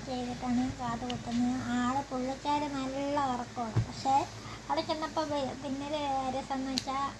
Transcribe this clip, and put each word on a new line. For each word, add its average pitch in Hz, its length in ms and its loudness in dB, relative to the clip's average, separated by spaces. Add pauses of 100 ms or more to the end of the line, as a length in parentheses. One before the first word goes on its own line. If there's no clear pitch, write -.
ചെയ്തിട്ടാണ് 247 540 2 (160)
കാത് 233 320 -2
കുത്തുന്നത്. 247 500 2 (160)
ആള് 254 320 4
പുള്ളിക്കാര് 269 580 0 (100)
നല്ല 269 380 0 (180)
ഉറക്കമാണ്. 240 540 0
പക്ഷേ 269 280 2 (540)
അവിടെ 311 120 2
ചെന്നപ്പോ 320 400 0
വെ-, 285 420 0
പിന്നെ 277 240 -4
ഒരു 294 140 0 (360)
രസം 269 180 -2
എന്ന് 262 160 0
വെച്ചാ 262 280 -2 (200)